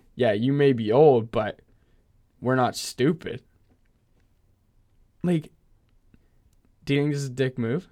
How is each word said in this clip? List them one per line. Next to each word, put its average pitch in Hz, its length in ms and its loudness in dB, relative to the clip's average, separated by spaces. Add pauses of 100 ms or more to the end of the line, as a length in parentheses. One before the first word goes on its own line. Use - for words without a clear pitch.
(160)
"Yeah, 120 180 0
you 120 200 -2
may 143 200 4
be 113 180 -2
old, 123 400 4
but 107 280 -6 (800)
we're 127 160 -2
not 123 200 0
stupid." 120 680 -4 (1800)
Like, 170 280 -2 (1300)
do 143 100 -4
you 143 80 2
think 147 120 -2
this 143 100 -6
is 135 60 -8
a - 20 -12
dick 127 260 -4
move? 123 340 -4